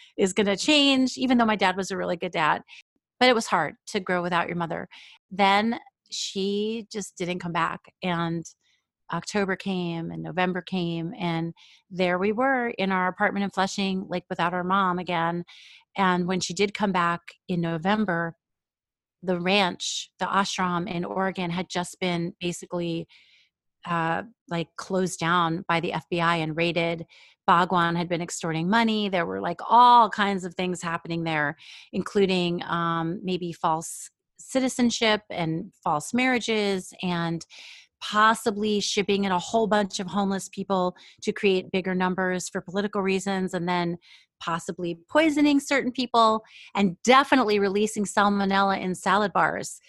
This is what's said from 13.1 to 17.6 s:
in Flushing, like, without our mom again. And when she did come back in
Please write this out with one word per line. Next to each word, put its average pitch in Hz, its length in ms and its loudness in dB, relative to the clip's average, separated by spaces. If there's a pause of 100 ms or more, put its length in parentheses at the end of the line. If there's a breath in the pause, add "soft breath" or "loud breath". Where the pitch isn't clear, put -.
in 190 80 -4
Flushing, 190 580 -2
like, 180 200 -6
without 175 260 0
our 180 80 -2
mom 185 360 2
again. 170 460 -2 (500 loud breath)
And 180 320 2
when 185 120 -2
she 175 160 -6
did 202 180 0
come 202 180 0
back 170 300 0 (260)
in 175 140 -2